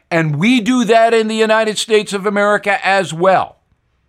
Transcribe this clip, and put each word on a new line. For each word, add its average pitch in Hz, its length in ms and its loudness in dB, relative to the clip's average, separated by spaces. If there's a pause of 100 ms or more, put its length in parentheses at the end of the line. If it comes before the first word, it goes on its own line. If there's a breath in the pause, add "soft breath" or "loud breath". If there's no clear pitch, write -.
And 160 300 -2
we 240 220 2
do 240 240 0
that 226 280 2
in 220 140 2
the 220 80 -4
United 220 420 0
States 214 360 -2
of 196 120 -8
America 202 600 0
as 185 280 -2
well. 170 440 0 (520)